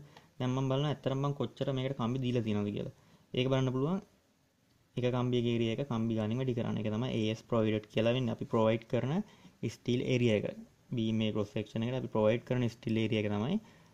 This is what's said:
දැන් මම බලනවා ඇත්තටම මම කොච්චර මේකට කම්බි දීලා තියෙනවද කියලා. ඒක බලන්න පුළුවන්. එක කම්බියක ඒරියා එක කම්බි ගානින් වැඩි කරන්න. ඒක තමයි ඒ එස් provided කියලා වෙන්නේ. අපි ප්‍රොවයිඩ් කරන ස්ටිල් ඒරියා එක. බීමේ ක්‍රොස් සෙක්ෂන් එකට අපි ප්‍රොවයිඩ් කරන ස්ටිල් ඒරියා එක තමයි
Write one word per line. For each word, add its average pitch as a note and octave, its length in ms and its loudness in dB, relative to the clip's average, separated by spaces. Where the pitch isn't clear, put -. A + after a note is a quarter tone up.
දැන් B2+ 160 -2
මම C3+ 180 0
බලනවා C#3 240 0
ඇත්තටම C3+ 280 -4
මම C#3+ 140 0
කොච්චර C3+ 380 -4
මේකට C3 260 -4
කම්බි A#2+ 200 0
දීලා B2 280 0
තියෙනවද G#2 240 0
කියලා. - 240 -6
ඒක B2+ 140 2
බලන්න C3 240 2
පුළුවන්. D3 280 0
එක A#2+ 160 -2
කම්බියක B2 340 2
ඒරියා A#2 300 2
එක C3+ 120 -2
කම්බි A2+ 260 0
ගානින් A2 240 0
වැඩි C3 180 -2
කරන්න. A2 220 -2
ඒක A2 140 -2
තමයි A#2 180 -2
ඒ A2+ 200 0
එස් A2 120 -4
provided A2 440 0
කියලා A#2 300 2
වෙන්නේ. A#2+ 180 0
අපි - 100 -8
ප්‍රොවයිඩ් A2+ 440 2
කරන B2 240 0
ස්ටිල් B2 340 -2
ඒරියා B2 360 4
එක. - 80 -2
බීමේ A2 420 0
ක්‍රොස් G#2+ 200 -2
සෙක්ෂන් A2+ 320 -4
එකට B2+ 140 -2
අපි - 100 -6
ප්‍රොවයිඩ් A2 360 2
කරන B2 240 0
ස්ටිල් A2 280 -4
ඒරියා A2 260 2
එක G#2 80 0
තමයි A2+ 260 0